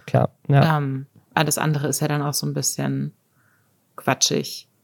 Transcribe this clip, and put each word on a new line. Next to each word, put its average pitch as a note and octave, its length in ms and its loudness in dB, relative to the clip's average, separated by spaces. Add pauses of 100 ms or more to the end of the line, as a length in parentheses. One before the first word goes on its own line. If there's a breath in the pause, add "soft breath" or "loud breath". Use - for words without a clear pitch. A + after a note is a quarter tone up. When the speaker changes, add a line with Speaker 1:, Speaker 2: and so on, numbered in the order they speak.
Speaker 1:
klar, A#2+ 240 2 (180)
ja. D3 300 6
Speaker 2:
Ähm, C3+ 260 -4 (300)
alles D3+ 240 0
andere D3 300 0
ist - 120 -2
ja D3+ 80 0
dann D3 140 0
auch C#3+ 120 -2
so - 120 -2
ein C#3+ 80 -4
bisschen C#3 580 -2 (840)
quatschig, - 720 -2 (160)